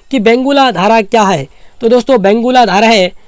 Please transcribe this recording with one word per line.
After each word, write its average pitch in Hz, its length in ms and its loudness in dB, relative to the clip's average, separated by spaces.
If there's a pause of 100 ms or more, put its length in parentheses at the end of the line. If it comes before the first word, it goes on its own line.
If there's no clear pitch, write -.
(100)
कि 269 100 -2
बेंगुला 254 520 0
धारा 208 300 0
क्या 220 200 -2
है। 175 240 -2 (340)
तो 233 80 -2
दोस्तों 247 340 2
बेंगुला 233 440 2
धारा 202 200 0
है 196 240 0 (180)